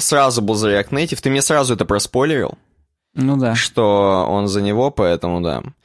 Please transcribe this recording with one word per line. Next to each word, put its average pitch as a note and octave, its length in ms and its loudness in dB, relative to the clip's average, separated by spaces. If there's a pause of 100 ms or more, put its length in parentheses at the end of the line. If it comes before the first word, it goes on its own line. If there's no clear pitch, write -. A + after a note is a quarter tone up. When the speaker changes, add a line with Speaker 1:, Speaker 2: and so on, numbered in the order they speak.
Speaker 1:
сразу C3 400 2
был G#2+ 140 -2
за G#2+ 160 0
React G2+ 180 0
Native. C#3+ 320 -4
Ты C#3 80 -2
мне C3+ 120 2
сразу C3+ 340 2
это F#2+ 100 -4
проспойлерил. B2+ 720 -2 (560)
Speaker 2:
Ну C3+ 240 0
да. A#2+ 180 0
Speaker 1:
Что G2+ 720 2
он G2+ 200 -2
за G2 140 -2
него, G#2+ 280 0
поэтому F2 520 -2
да. D2+ 220 -4 (220)